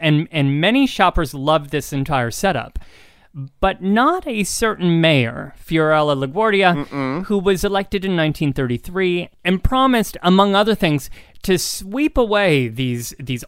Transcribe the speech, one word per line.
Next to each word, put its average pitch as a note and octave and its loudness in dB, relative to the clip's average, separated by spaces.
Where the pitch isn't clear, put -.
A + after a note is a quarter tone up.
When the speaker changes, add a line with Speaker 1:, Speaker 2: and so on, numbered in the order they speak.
Speaker 1:
and, D#3 2
and C#3+ 0
many A#3+ 4
shoppers F3 0
loved D3 0
this D3 -6
entire C3+ -2
setup. B2+ -4
But F#3+ 0
not B3+ 0
a G#3+ -2
certain F3+ 0
mayor, C#3 0
Fiorella D#3 2
LaGuardia, F3 2
Speaker 2:
Mm-mm. C#3 -6
Speaker 1:
who G3+ 0
was F#3 0
elected G3 -2
in F#3 -2
nineteen D#3 0
thirty-three F3 -2
and F#3 0
promised, C4 2
among G3 4
other G#3 2
things, D3+ -2
to F#3 0
sweep B3+ -4
away G3+ 2
these, A#2+ -6
these B2 -6